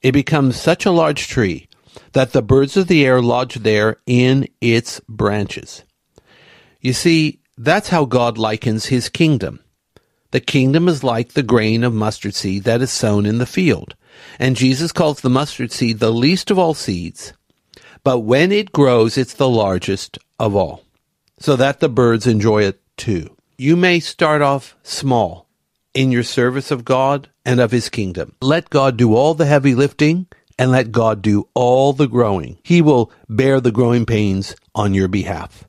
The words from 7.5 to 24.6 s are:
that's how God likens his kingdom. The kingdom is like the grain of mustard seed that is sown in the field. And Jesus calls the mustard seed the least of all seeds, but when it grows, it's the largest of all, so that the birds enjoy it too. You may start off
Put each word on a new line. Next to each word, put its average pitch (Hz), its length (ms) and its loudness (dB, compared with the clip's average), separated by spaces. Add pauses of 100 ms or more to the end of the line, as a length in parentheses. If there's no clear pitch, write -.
that's 160 320 -2
how 165 160 2
God 120 340 0
likens 110 480 -4
his 123 220 -2
kingdom. 127 520 -2 (720)
The 127 100 -2
kingdom 143 480 0
is 147 140 -2
like 117 300 -4
the 147 100 -2
grain 113 400 2
of 123 120 -2
mustard 107 400 -4
seed 98 300 -6
that 120 180 0
is 123 100 -4
sown 104 340 0
in 110 120 -2
the 123 80 -2
field. - 480 -2 (440)
And 127 180 0
Jesus 131 360 0
calls 151 280 0
the 131 100 0
mustard 127 420 -4
seed 113 260 -2
the 113 140 0
least 139 380 0
of 190 80 2
all 165 160 0
seeds, - 580 -10 (720)
but 127 160 0
when 135 320 2
it 208 200 -2
grows, 123 440 2
it's 131 180 -4
the 135 140 0
largest 98 720 -2 (200)
of 107 160 -2
all, 95 280 -2 (560)
so 143 180 0
that 135 240 0
the 160 80 0
birds 117 380 2
enjoy 107 380 2
it 98 160 -4 (160)
too. 87 400 -6 (200)
You 139 180 2
may 175 260 2
start 151 420 0
off 139 400 -2